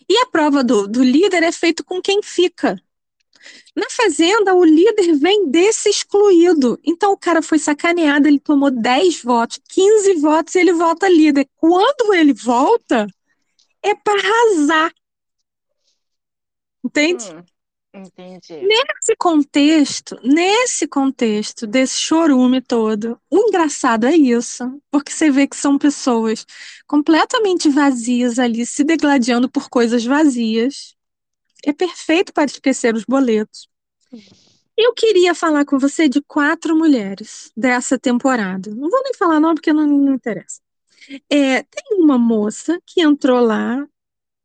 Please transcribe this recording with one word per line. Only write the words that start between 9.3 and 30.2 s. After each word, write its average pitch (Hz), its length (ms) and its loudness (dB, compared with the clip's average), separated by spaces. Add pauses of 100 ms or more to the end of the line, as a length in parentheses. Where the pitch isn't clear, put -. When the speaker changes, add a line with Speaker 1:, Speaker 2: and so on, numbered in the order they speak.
Speaker 1:
quinze 392 540 2
votos 311 340 0
e 370 40 2
ele 359 120 4
volta 339 380 0
líder. 302 460 2
Quando 415 580 2
ele 311 180 4
volta, 247 760 0 (760)
é 415 140 -2
pra 415 180 -4
arrasar. 381 800 0 (1900)
Entende? 294 480 -4
Speaker 2:
Hum, - 720 -20
entendi. 180 480 -20 (120)
Speaker 1:
Nesse 453 520 -2
contexto, 302 1080 0
nesse 359 640 0
contexto 233 800 -4
desse 254 320 -2
chorume 262 600 2
todo, 220 580 -4 (100)
o 330 100 2
engraçado 311 680 0
é 302 100 2
isso, 254 640 -2 (100)
porque - 220 -4
você 320 180 0
vê 277 180 2
que - 80 -10
são 285 220 0
pessoas 226 680 -2 (420)
completamente 339 800 0
vazias 247 720 0
ali, 240 260 -2
se - 180 -4
degladiando 269 680 0
por - 200 -8
coisas 233 360 0
vazias. 240 880 -2 (680)